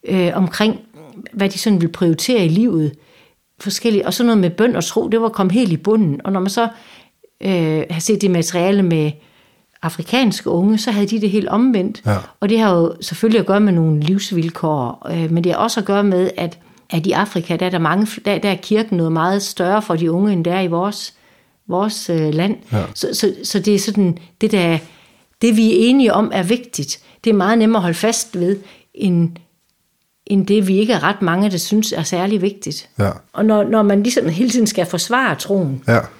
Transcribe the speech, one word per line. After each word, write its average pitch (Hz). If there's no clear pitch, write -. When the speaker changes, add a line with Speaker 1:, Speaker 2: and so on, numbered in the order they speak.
Speaker 1:
øh, 180
omkring, 196
hvad 196
de 196
sådan 196
vil 170
prioritere 175
i 160
livet. 165
Forskellige. 208
Og 190
sådan 247
noget 220
med 175
bøn 226
og 165
tro, -
det 226
var 226
kommet 190
helt 226
i 156
bunden. 202
Og 196
når 190
man 190
så, 233
øh, 160
har 165
set 202
det 196
materiale 180
med 156
afrikanske 190
unge, 196
så 220
havde 202
de 220
det 208
helt 208
omvendt. 214
Speaker 2:
Ja. 104
Speaker 1:
Og 202
det 226
har 202
jo 165
selvfølgelig 220
at -
gøre 196
med 208
nogle 160
livsvilkår, 165
øh, 165
men 170
det 175
har -
også 233
at 196
gøre 202
med, 185
at, 170
at 165
i 170
Afrika, 180
der 180
er 180
der 175
mange, 175
der, 202
der 202
er 185
kirken 214
noget 160
meget 175
større 196
for 196
de 160
unge, 196
end 170
der 170
er 190
i 185
vores, 180
vores, 208
øh, 156
land. 185
Speaker 2:
Ja. 104
Speaker 1:
Så, -
så, -
så -
det 208
er 196
sådan, 196
det 220
der, 170
det 226
vi 220
er -
enige 262
om 208
er 190
vigtigt, 208
det 226
er 220
meget 202
nemmere 220
at 175
holde 170
fast 220
ved, 190
end, 170
end 196
det 202
vi 190
ikke 220
er 160
ret 185
mange, 185
der 180
synes 214
er 165
særlig 185
vigtigt. 185
Speaker 2:
Ja. 98
Speaker 1:
Og 208
når, 214
når 220
man 202
ligesom 240
hele 202
tiden 226
skal 175
forsvare 208
troen, 156
Speaker 2:
Ja. 117